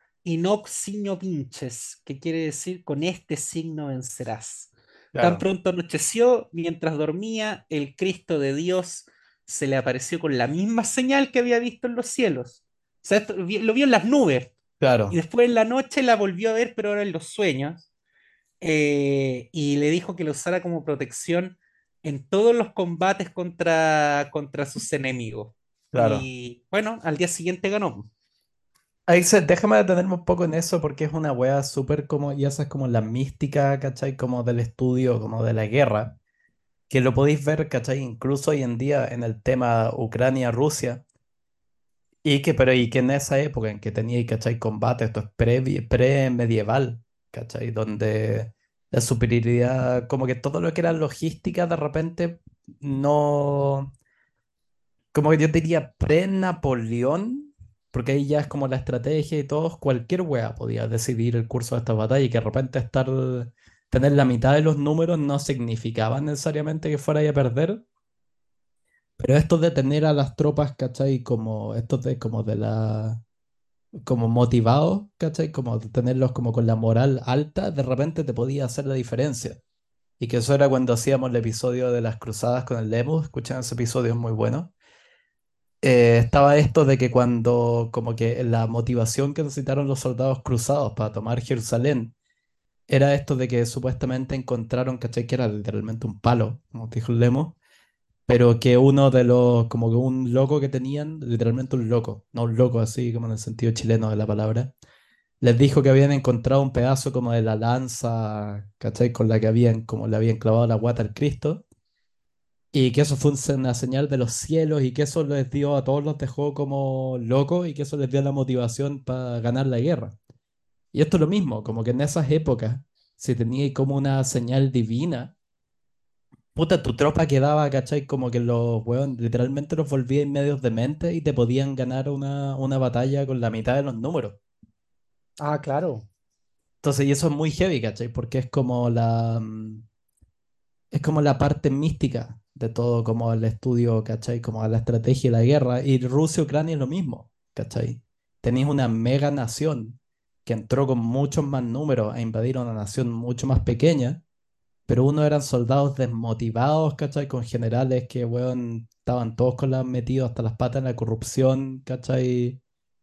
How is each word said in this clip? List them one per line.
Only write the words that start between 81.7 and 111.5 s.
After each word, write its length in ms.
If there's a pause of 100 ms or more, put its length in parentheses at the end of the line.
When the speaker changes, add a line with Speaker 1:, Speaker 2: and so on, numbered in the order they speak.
Speaker 2:
de 80
las 180
cruzadas 460
con 120
el 140
Lemus, 360
escuchen 320
ese 180
episodio, 380
es 40
muy 140
bueno. 400 (1080)
Eh, 380
estaba 380
esto 300
de 100
que 140
cuando, 800
como 240
que 260
la 240
motivación 680
que 80
necesitaron 440
los 140
soldados 420
cruzados 520
para 180
tomar 300
Jerusalén, 720 (720)
era 260
esto 220
de 120
que 180
supuestamente 680
encontraron, 640
¿cachai? 280
Que 100
era 100
literalmente 600
un 140
palo, 400 (120)
como 160
dijo 240
el 80
Lemus, 340 (720)
pero 320
que 200
uno 320
de 140
los, 440
como 220
que 60
un 360
loco 260
que 120
tenían, 500
literalmente 560
un 140
loco, 420
no 120
un 120
loco 240
así 320
como 140
en 60
el 60
sentido 340
chileno 360
de 80
la 100
palabra, 460 (680)
les 180
dijo 240
que 80
habían 220
encontrado 500
un 100
pedazo 400
como 200
de 100
la 140
lanza, 1120 (120)
¿cachai? 340
Con 160
la 100
que 100
habían, 340
como 260
le 80
habían 220
clavado 280
la 100
guata 260
al 100
Cristo, 540 (1080)